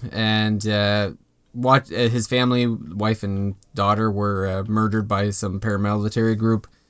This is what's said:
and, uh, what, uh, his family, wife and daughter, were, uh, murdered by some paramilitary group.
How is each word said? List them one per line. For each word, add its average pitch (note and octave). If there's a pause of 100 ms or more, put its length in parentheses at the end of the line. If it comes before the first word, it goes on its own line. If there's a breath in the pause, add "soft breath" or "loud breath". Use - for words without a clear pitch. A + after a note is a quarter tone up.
(120)
and, G#2+
uh, G#2 (400)
what, C3
uh, A#2
his A2+
family, B2
wife G#2+
and G2 (220)
daughter, G#2
were, G2+
uh, F#2+
murdered G#2+
by G#2
some G2
paramilitary G#2+
group. A2+ (240 soft breath)